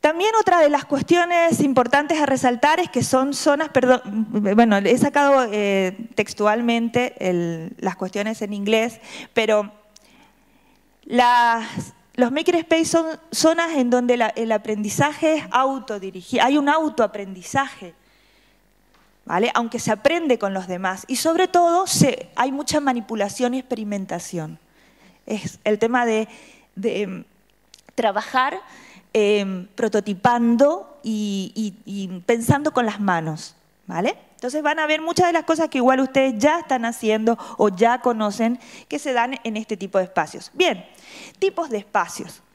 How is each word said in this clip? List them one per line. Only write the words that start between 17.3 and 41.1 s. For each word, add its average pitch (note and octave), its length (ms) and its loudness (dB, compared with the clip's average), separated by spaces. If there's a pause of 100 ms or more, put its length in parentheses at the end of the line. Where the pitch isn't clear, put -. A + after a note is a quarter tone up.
¿vale? F#3 320 0
Aunque A#3 240 -2
se A#3 120 -2
aprende C#4+ 460 0
con G3 160 -4
los F#3 140 -8
demás. F#3 400 -6
Y C4 80 -4
sobre E4 320 0
todo, F4 400 2
se, - 480 0
hay C4 160 0
mucha D4 300 -2
manipulación A#3+ 720 -2
y C4 60 -4
experimentación. F#3 1000 -8 (680)
Es - 380 -8
el G#3+ 160 0
tema A#3+ 260 0
de, A3 220 0 (480)
de, G3 280 -4
em, F#3+ 200 -10 (720)
trabajar, B3 640 0 (540)
em, G3+ 640 0
prototipando A#3 1300 2
y, G#3 520 -4
y, G#3+ 200 -6 (100)
y G3 220 -8 (140)
pensando C#4+ 520 0
con B3 120 0
las G#3 140 -4
manos, E3 560 -4 (300)
¿vale? F#3 320 -4 (160)
Entonces C#4 300 -6
van D4+ 160 0
a D#4 80 -2
ver D#4 140 0
muchas E4+ 260 2
de E4+ 60 0
las D#4+ 100 0
cosas D#4+ 260 0
que - 80 -4
igual C4 220 4
ustedes C4+ 380 2
ya D4+ 220 4
están C4 240 -2
haciendo A3+ 540 0 (200)
o G#3 120 4
ya A3+ 320 2
conocen A3+ 580 0 (300)
que D4 100 -6
se C#4 140 -4
dan B3 300 -2
en A3 120 -6
este G#3+ 220 -6
tipo F#3+ 220 -2
de F#3 60 0
espacios. - 480 -6
Bien, A3 300 0 (560)